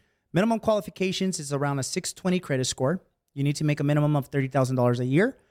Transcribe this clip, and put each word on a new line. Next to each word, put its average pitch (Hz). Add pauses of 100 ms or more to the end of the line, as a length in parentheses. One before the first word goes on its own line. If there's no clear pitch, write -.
(320)
Minimum 220
qualifications 190
is 143
around 139
a 135
six -
twenty 180
credit 131
score. 151 (340)
You 139
need 147
to 156
make 151
a 147
minimum 147
of 135
thirty 135
thousand 131
dollars 123
a 127
year, 165 (140)